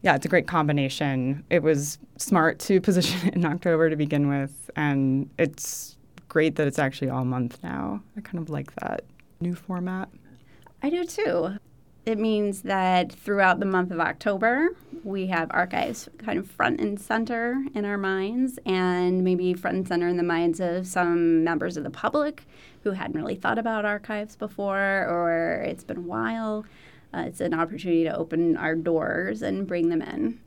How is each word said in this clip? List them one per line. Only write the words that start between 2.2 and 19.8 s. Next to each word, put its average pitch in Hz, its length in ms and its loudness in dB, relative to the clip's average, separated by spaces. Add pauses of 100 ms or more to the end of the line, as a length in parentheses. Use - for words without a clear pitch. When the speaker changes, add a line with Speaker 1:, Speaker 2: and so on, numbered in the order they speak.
Speaker 1:
to 190 200 4
<laughs> - 80 0
position 180 380 2
it - 80 2
in 170 100 2
October 160 460 4
to 156 60 0
begin 147 320 2
with, 139 480 -4
and 139 520 2 (120)
it's - 560 -4 (320)
great 156 280 2
that 151 100 2
it's 139 120 -2
actually 135 320 -2
all 127 140 -2
month 123 380 -4
now. 202 400 -6 (140)
I 208 40 -10
kind 190 180 -8
of 156 120 -8
like 143 260 -8
that - 280 -6 (360)
new 175 140 -2
format. 185 540 -6 (760)
Speaker 2:
I 277 80 0
do 349 140 -2
too. 202 540 -2 (480)
It 226 120 -2
means 208 440 0
that 185 500 2
throughout 190 480 2
the 202 60 0
month 185 240 2
of 170 100 -4
October, 220 720 0 (340)
we 196 220 -4
have 170 240 -2
archives - 680 -2
kind 208 220 -4
of 196 120 -6
front - 300 0
and 202 180 -2
center 233 640 -2 (120)
in 208 100 -2
our 202 140 -2
minds, 202 680 -2
and 180 580 2
maybe 180 300 2
front 180 240 -2
and 190 120 -2